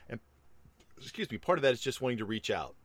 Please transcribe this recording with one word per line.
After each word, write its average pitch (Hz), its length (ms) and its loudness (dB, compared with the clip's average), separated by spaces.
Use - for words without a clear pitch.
And, 113 100 -8
excuse 180 320 -8
me, 107 80 -4
part 175 180 2
of 147 60 0
that 135 100 8
is 117 80 0
just 131 220 -4
wanting 123 160 0
to 107 80 -4
reach 107 240 -2
out, 80 240 -2